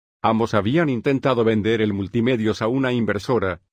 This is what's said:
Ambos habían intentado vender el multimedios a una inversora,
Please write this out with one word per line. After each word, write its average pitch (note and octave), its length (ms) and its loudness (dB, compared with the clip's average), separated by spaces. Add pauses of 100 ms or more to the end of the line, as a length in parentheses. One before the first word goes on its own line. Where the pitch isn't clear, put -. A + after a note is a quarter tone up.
(220)
Ambos A2+ 320 0
habían B2+ 360 2
intentado B2+ 540 0
vender A2 380 2
el G#2+ 120 0
multimedios A2 680 -2
a A2 60 0
una B2+ 260 0
inversora, G#2 680 -2 (100)